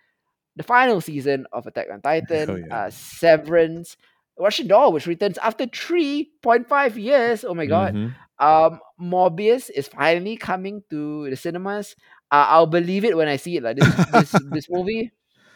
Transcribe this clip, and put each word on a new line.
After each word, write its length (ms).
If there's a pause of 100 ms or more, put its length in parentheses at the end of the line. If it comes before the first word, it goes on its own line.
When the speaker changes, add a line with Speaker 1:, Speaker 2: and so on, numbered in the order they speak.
(560)
Speaker 1:
the 80
final 360
season 520
of 140
Attack 260
on 80
Titan, 500
Speaker 2:
Oh, 60
yeah. 200 (100)
Speaker 1:
uh, 40
Severance, 1080 (420)
Russian 300
Doll, 240
which 140
returns 320
after 280
three 640 (120)
point 260
five 300
years. 460
Oh 100
my 120
God. 280
Speaker 2:
Mm-hmm. 500
Speaker 1:
Um, 360 (200)
Morbius 680
is 180
finally 480
coming 540
to 400
the 60
cinemas. 600 (340)
Uh, 180
I'll 180
believe 380
it 120
when 120
I 80
see 200
it, 60
like, 140
this, 180 (180)
this, 180 (140)
Speaker 2:
<laughs> 60
Speaker 1:
this 180
movie. 440 (440)